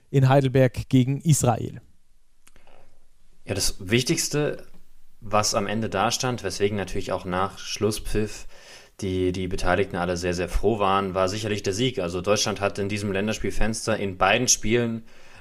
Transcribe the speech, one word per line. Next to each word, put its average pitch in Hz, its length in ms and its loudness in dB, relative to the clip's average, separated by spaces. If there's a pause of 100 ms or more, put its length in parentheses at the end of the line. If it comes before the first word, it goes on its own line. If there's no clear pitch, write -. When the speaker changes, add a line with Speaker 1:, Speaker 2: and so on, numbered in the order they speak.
(100)
Speaker 1:
in 135 180 6
Heidelberg 131 600 4
gegen 135 320 4
Israel? - 600 2 (1600)
Speaker 2:
Ja, - 100 -6
das - 260 0
Wichtigste, 127 840 0 (560)
was 104 360 0
am 104 100 0
Ende 107 220 -2
da 98 240 0
stand, 123 320 -4
weswegen 101 340 -2
natürlich 95 320 -4
auch 92 140 -4
nach 92 340 -2
Schlusspfiff - 880 -2 (540)
die, 92 320 0
die 92 160 -4
Beteiligten 92 480 2
alle 87 200 0
sehr, 90 180 -2
sehr 87 140 -2
froh 107 300 2
waren, 98 360 2
war 92 140 2
sicherlich 104 360 -4
der 98 100 -2
Sieg. 120 240 -2
Also 90 220 -4
Deutschland 101 400 0
hat 98 180 -2
in 101 100 -2
diesem 104 220 -4
Länderspielfenster 107 880 0
in 95 200 -4
beiden 110 280 4
Spielen 117 560 2 (380)